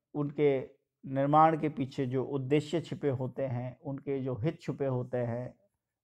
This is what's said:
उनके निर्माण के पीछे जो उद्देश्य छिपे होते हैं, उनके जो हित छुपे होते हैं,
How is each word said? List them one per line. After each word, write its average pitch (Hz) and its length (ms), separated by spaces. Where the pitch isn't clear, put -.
उनके 143 560
निर्माण 151 540
के 156 80
पीछे 139 380
जो 123 180
उद्देश्य 143 560
छिपे - 280
होते 131 380
हैं, 127 340
उनके 139 440
जो 127 100
हित 156 260
छुपे 139 260
होते 123 320
हैं, 120 360